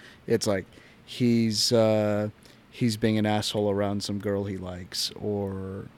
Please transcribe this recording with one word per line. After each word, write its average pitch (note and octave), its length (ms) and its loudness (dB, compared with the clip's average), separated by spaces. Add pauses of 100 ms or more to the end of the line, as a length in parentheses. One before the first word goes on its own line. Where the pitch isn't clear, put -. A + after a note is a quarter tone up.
(280)
It's A#2 180 2
like F#2+ 200 0 (380)
he's, A#2 680 2
uh, G#2+ 580 4 (400)
he's A#2 280 0
being A2 200 2
an G#2+ 80 2
asshole G#2+ 460 0
around G2+ 320 0
some G2+ 160 -4
girl G2+ 260 -2
he G2 120 -6
likes, F2+ 580 -8
or, G2 720 -4 (120)